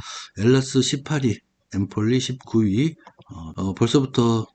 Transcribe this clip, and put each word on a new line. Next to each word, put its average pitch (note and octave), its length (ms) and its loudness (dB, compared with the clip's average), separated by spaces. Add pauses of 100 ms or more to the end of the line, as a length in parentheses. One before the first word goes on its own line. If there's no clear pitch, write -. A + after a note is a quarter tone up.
(380)
엘라스 C3 460 2
십팔 C#3 420 -2
위, G#2 140 0 (340)
엠폴리 G#2+ 460 0
십구 B2+ 460 -2
위. C3 300 0 (360)
어, E2 240 -14
어, F#2+ 180 -4
벌써부터 A#2 800 2